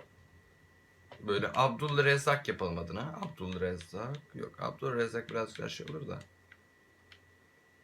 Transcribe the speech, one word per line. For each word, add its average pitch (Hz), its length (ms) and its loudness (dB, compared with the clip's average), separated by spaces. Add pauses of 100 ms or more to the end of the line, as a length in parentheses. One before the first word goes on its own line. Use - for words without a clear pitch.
(1200)
böyle 101 360 2
Abdülrezzak 139 920 4
yapalım 87 300 0
adına. 92 440 -4
Abdülrezzak, 92 960 -4 (180)
yok, - 260 -8
Abdülrezzak 117 680 -2
biraz 110 420 -2
şey - 180 -8
olur 147 180 -6
da. - 120 -6 (1600)